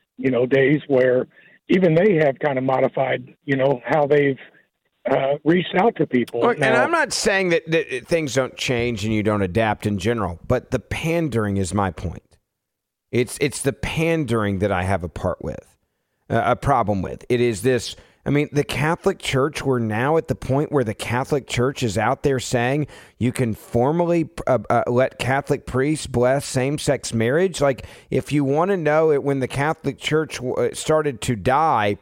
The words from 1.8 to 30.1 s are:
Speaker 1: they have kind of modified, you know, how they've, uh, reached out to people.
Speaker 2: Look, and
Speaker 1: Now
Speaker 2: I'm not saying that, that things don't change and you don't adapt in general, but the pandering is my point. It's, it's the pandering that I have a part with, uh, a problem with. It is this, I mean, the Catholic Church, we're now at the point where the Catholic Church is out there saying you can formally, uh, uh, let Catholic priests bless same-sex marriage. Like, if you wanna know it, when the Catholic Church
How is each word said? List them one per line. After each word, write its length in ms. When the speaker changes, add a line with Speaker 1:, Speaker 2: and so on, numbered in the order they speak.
Speaker 1:
they 300
have 140
kind 180
of 60
modified, 720
you 120
know, 280
how 220
they've, 320
uh, 320
reached 320
out 220
to 100
people. 340
Speaker 2:
Look, 120
and 80
Speaker 1:
Now 240
Speaker 2:
I'm 80
not 200
saying 360
that, 200
that 380
things 280
don't 220
change 480
and 80
you 120
don't 180
adapt 440
in 120
general, 480
but 240
the 80
pandering 800
is 180
my 160
point. 480
It's, 300
it's 220
the 100
pandering 880
that 100
I 140
have 180
a 60
part 340
with, 340
uh, 140
a 120
problem 460
with. 260
It 120
is 220
this, 340
I 40
mean, 220
the 120
Catholic 540
Church, 460
we're 140
now 400
at 100
the 60
point 360
where 140
the 80
Catholic 540
Church 360
is 140
out 260
there 160
saying 480
you 160
can 220
formally, 720
uh, 120
uh, 200
let 300
Catholic 460
priests 420
bless 380
same-sex 680
marriage. 480
Like, 240
if 200
you 140
wanna 320
know 340
it, 120
when 160
the 100
Catholic 480
Church 380